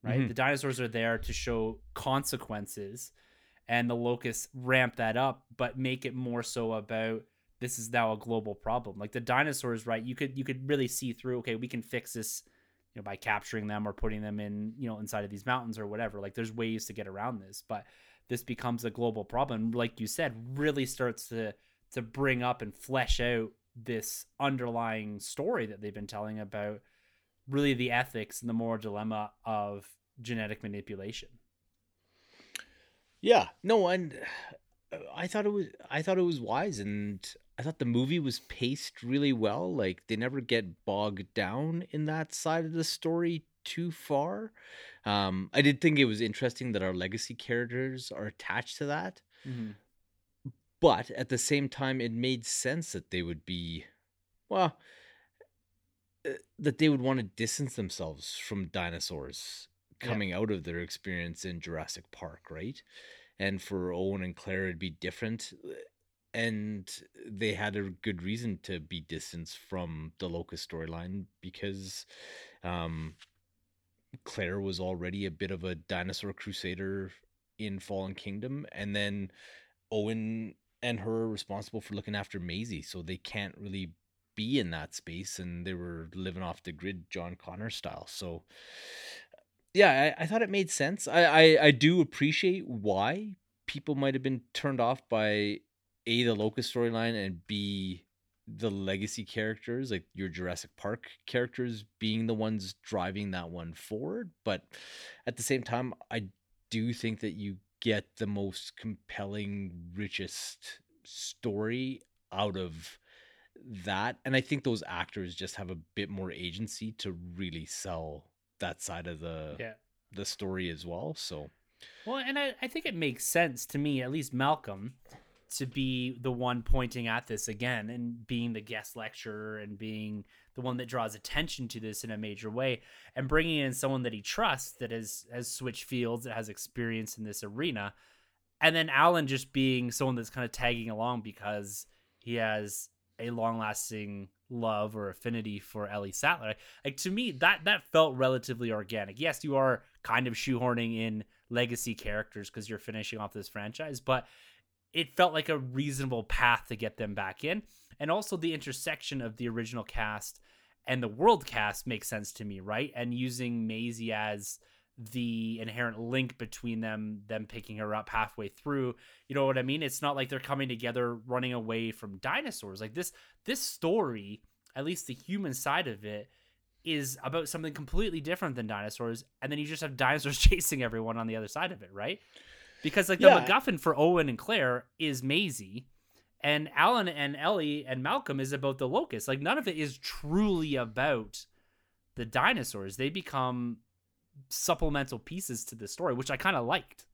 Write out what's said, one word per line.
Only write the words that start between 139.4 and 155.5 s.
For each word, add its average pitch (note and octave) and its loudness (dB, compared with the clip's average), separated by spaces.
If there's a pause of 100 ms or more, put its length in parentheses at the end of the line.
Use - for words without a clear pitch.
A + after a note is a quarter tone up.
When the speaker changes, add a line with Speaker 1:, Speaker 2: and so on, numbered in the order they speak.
Speaker 1:
being B2+ 4
someone C3 2
that's A#2 -4
kinda B2 -4
tagging A#2 0
along A2+ 0
because G#2 -6 (340)
he A#2+ -4
has A2 0 (300)
a A#2 -4
long-lasting G#2+ -2 (220)
love A2 0
or G2+ -4
affinity G#2+ -4
for G#2 -8
Ellie G2+ -4
Sattler. C#3+ 0 (300)
Like, C3+ -4
to F#3 -2
me, A3 -2
that, D#3+ 4
that G3+ 2
felt D#3 6
relatively B2 2
organic. G#2 -4
Yes, D#3 -2
you C#3 0
are C3 4 (220)
kind B2 4
of A#2 -2
shoehorning A#2 0
in A2 -2 (240)
legacy A#2+ 0
characters G#2 -6
'cause G#2 -10
you're G#2+ -6
finishing A2 -8
off G#2 -6
this G#2 -10
franchise, B2 -8
but C3 2 (640)
it E3 0
felt F3+ 8
like D#3 0
a D#3+ 4